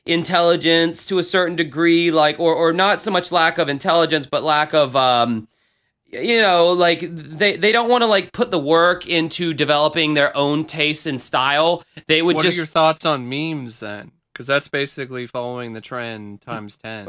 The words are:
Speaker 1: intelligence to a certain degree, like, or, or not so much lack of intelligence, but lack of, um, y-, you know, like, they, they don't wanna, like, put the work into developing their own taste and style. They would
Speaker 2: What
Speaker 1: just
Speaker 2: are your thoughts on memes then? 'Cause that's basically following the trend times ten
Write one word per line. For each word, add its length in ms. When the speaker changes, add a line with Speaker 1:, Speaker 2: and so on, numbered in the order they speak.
Speaker 1:
intelligence 1000
to 140
a 40
certain 320
degree, 540
like, 300
or, 160
or 180
not 280
so 100
much 200
lack 280
of 100
intelligence, 560
but 180
lack 300
of, 220
um, 520
y-, 100
you 200
know, 320
like, 280
they, 440
they 160
don't 180
wanna, 180
like, 260
put 160
the 100
work 480
into 460
developing 640
their 200
own 300
taste 400
and 160
style. 640
They 160
would 140
Speaker 2:
What 60
Speaker 1:
just 120
Speaker 2:
are 60
your 40
thoughts 400
on 240
memes 520
then? 320
'Cause 140
that's 220
basically 580
following 460
the 80
trend 580
times 380
ten 320